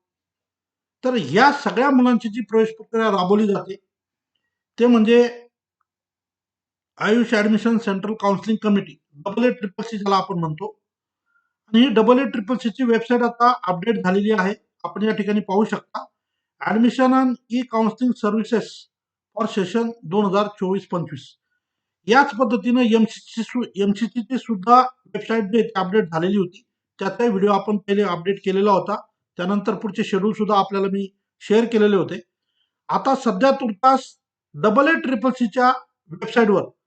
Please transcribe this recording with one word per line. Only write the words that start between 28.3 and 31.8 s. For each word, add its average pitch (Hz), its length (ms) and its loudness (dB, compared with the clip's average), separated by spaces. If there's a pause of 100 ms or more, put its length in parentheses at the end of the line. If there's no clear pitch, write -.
केलेला 196 280 2
होता. 202 240 0 (400)
त्यानंतर 196 380 -2
पुढचे 214 300 -6
शेड्यूल 202 280 -2
सुद्धा 208 260 0
आपल्याला 196 340 -2
मी 196 160 -6 (320)
शेअर 220 240 2
केलेले 208 320 2